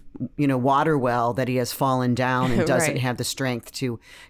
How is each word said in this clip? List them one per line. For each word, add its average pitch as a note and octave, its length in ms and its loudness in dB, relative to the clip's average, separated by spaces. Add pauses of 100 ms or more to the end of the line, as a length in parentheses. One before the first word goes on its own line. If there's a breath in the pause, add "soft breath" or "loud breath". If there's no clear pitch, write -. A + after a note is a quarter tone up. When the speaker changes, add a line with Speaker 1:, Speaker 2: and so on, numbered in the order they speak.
(360)
Speaker 1:
you C#3+ 120 2
know, C3 100 2
water C#3+ 400 2
well A#2+ 360 2
that B2+ 120 -2
he B2+ 100 -2
has A#2+ 160 0
fallen B2+ 440 0
down B2+ 340 0
and B2+ 160 2
Speaker 2:
<laughs> - 0 -
Speaker 1:
doesn't C#3 280 2
Speaker 2:
Right. C3+ 80 -2
Speaker 1:
have B2 160 -2
the B2 60 -4
strength B2 500 -4
to A#2+ 260 -6 (300 loud breath)